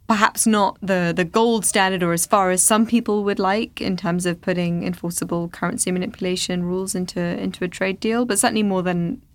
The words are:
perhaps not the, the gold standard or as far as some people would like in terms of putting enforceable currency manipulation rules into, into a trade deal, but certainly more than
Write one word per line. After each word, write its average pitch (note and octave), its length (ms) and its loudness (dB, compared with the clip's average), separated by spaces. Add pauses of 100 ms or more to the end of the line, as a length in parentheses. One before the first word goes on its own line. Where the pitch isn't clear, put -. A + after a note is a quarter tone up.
perhaps G#3+ 380 2
not G#3+ 360 2
the, F3+ 340 2
the F3+ 80 2
gold A3+ 420 2
standard F#3+ 380 2
or E3+ 80 2
as E3+ 140 0
far G3 260 4
as F#3 100 2
some A3 240 4
people A3 380 0
would G3+ 160 -2
like G3+ 400 -2
in F#3+ 160 -2
terms F3 300 -2
of F3 160 -2
putting F3 420 -2
enforceable E3+ 640 -4
currency - 420 -4
manipulation F3+ 760 -2
rules F#3 320 -4
into, F3+ 260 -4
into F#3 420 -4
a F#3 60 -2
trade F#3+ 320 -4
deal, A3+ 240 0
but B3 120 -2
certainly A3+ 240 2
more F#3+ 220 2
than F3 380 -2 (140)